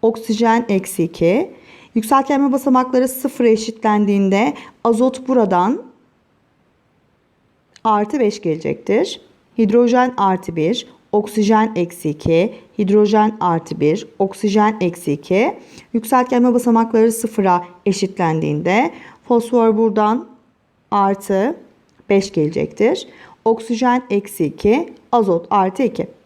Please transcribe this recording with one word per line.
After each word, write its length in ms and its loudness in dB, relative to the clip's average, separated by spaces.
Oksijen 680 0
eksi 340 -2
iki. 480 0
Yükseltgen 520 2
ve 40 0
basamakları 560 0
sıfıra 400 -2
eşitlendiğinde 1040 0
azot 440 0
buradan 540 2
artı 360 0
beş 220 0
gelecektir. 800 -4
Hidrojen 600 2
artı 380 -2
bir. 320 -2
Oksijen 640 0
eksi 340 -4
iki. 440 0
Hidrojen 600 2
artı 400 -2
bir. 280 0
Oksijen 640 0
eksi 300 -4
iki. 440 0
Yükseltgen 560 2
ve 40 2
basamakları 580 2
sıfıra 520 0
eşitlendiğinde 1080 -2
fosfor 500 2
buradan 500 0
artı 640 0
beş 220 0
gelecektir. 760 -2
Oksijen 640 0
eksi 360 -4
iki, 480 0
azot 380 0
artı 340 0
iki. 240 -4